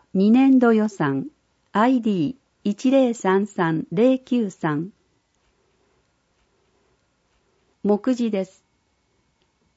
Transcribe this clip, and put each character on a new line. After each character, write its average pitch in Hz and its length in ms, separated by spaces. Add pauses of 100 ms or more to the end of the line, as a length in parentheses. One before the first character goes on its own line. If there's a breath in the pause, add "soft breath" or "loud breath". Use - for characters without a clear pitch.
(140)
二 196 180
年 262 280
度 233 140
予 214 160
算、 139 380 (440)
ア 214 160
イ 254 140
デ 220 80
ィ 180 220
ー - 40 (280)
一 208 280
零 262 220
三 196 320
三 165 460
零 254 280
九 240 300
三。 160 420 (3000)
目 208 300
次 233 160
で 190 140
す。 - 180 (1120)